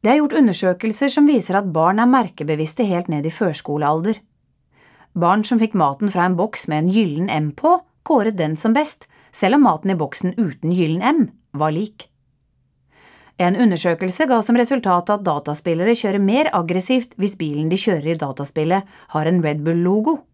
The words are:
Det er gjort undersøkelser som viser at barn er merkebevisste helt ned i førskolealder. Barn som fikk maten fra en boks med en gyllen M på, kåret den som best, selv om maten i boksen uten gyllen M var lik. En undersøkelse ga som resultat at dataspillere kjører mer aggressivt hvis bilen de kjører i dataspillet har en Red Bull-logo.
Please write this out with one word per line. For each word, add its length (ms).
Det 80
er 80
gjort 180
undersøkelser 720
som 160
viser 320
at 140
barn 260
er 120
merkebevisste 760
helt 220
ned 180
i 60
førskolealder. 880
Barn 300
som 100
fikk 160
maten 380
fra 160
en 100
boks 300
med 160
en 80
gyllen 400
M 240
på, 220
kåret 320
den 240
som 160
best, 320
selv 240
om 80
maten 260
i 80
boksen 380
uten 400
gyllen 260
M 240
var 160
lik. 340
En 180
undersøkelse 720
ga 140
som 160
resultat 560
at 100
dataspillere 720
kjører 260
mer 360
aggressivt 580
hvis 240
bilen 320
de 80
kjører 320
i 80
dataspillet 800
har 160
en 120
Red 220
Bull-logo. 540